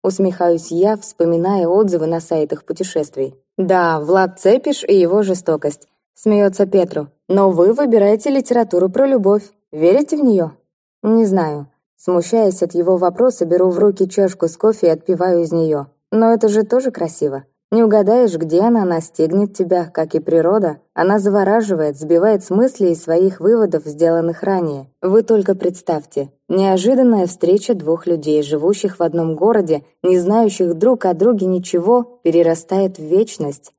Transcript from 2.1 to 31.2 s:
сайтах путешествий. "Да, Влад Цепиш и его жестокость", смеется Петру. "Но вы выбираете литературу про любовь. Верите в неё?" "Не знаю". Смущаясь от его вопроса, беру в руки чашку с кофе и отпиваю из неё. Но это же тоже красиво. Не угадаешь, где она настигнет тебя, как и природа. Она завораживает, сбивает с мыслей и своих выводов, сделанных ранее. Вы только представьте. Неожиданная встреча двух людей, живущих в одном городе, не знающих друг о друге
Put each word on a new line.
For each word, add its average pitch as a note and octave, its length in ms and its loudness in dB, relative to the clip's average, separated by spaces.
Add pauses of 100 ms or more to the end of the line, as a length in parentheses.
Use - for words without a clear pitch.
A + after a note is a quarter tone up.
сайтах D#3 460 -4
путешествий. D3 680 -6 (240)
"Да, F3 440 0
Влад F#3 400 0
Цепиш C4+ 420 0
и - 100 0
его F#3+ 300 2
жестокость", D#3+ 640 -4 (280)
смеется G3+ 500 2
Петру. F3+ 420 -2 (220)
"Но G3 200 4
вы F3 220 4
выбираете A3+ 580 2
литературу A#3+ 600 0
про C4 180 0
любовь. G#3 360 0 (280)
Верите G3+ 460 0
в C#4+ 60 -2
неё?" F#3 280 0 (500)
"Не A3 240 2
знаю". D#3 420 -2 (280)
Смущаясь F#3 680 0
от F3 120 -4
его F3 240 0
вопроса, F#3 480 0
беру F3+ 240 2
в F3+ 100 -2
руки G3 300 0
чашку F#3 400 -2
с - 80 -12
кофе G#3+ 300 0
и - 20 4
отпиваю F3 540 0
из D#3+ 100 -4
неё. D3+ 340 -2 (240)
Но A3+ 220 2
это A3 140 2
же G#3+ 160 2
тоже B3 280 0
красиво. D3 520 -6 (280)
Не A3+ 120 4
угадаешь, G#3+ 520 2
где E3 260 0
она A3+ 220 2
настигнет F3 680 -2
тебя, F3 320 -2
как D#3+ 300 -6
и D#3+ 40 0
природа. E3 600 0 (160)
Она F#3+ 240 2
завораживает, G3 800 0
сбивает F3+ 440 2
с - 60 -18
мыслей G3+ 440 0
и - 20 -2
своих F3+ 440 -2
выводов, F3+ 460 0
сделанных E3 560 -2
ранее. D#3+ 480 -4 (140)
Вы G3 180 2
только G3+ 320 0
представьте. D#3+ 800 -6 (160)
Неожиданная G3 800 2
встреча G3 480 0
двух E3 320 -4
людей, D3+ 340 0
живущих D#3+ 560 -2
в F3 60 -2
одном E3 320 -2
городе, E3+ 480 0 (180)
не F#3 160 2
знающих F#3+ 560 0
друг A3 320 0
о F3+ 80 2
друге G3 320 0